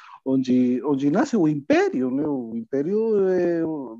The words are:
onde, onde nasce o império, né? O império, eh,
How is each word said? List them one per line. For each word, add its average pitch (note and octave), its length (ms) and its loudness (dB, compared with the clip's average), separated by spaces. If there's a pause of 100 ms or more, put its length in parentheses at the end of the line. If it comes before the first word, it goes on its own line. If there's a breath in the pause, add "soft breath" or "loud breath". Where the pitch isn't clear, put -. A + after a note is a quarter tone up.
(260 loud breath)
onde, B2+ 580 2
onde C#3+ 260 0
nasce A#3+ 260 0
o E3 120 4
império, D#3 640 0
né? D3 160 -2
O A#2+ 280 -4
império, F#3+ 760 0
eh, F3 340 0 (360)